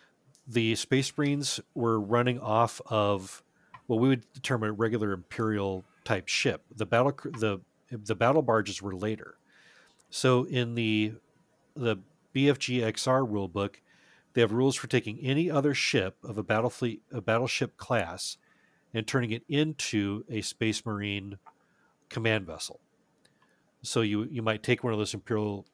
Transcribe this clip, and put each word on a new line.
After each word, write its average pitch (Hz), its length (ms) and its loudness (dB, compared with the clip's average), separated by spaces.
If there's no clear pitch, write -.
the 113 280 2
Space 131 420 0
Marines 143 420 -2
were 113 240 2
running 120 400 2
off 113 460 2
of 101 580 0
what 113 120 0
we 127 80 4
would 131 240 0
determine 110 380 -4
a 107 40 -4
regular 107 380 0
Imperial 98 720 -4
type 98 240 -2
ship. - 340 0
The 107 120 -4
battle 120 260 4
cr-, 135 200 -10
the, 107 280 0
the 110 240 -6
battle 135 260 4
barges 110 400 0
were 95 140 -6
later. 107 420 -6
So 127 360 4
in 120 300 -2
the, 107 400 2
the 117 220 0
B 139 160 4
F 139 80 4
G 123 240 -2
X 110 260 -2
R 131 140 4
rulebook, 101 540 -2
they 120 80 4
have 110 100 6
rules 131 240 2
for - 120 -8
taking 113 320 0
any 139 320 0
other 143 220 2
ship 101 500 0
of 104 140 -10
a 107 60 -2
battle 110 260 2
fleet, 113 320 -4
a 120 100 -6
battleship 113 560 0
class, 98 600 -4
and 113 120 -2
turning 120 260 0
it 117 180 -6
into 120 800 -2
a 110 120 -4
Space - 440 -4
Marine 101 520 -6
command 110 380 0
vessel. - 320 -12
So - 180 0
you, 104 220 0
you 123 180 -8
might 110 220 -2
take 123 200 2
one 117 100 0
of 104 60 0
those 104 140 -2
Imperial, 104 600 -2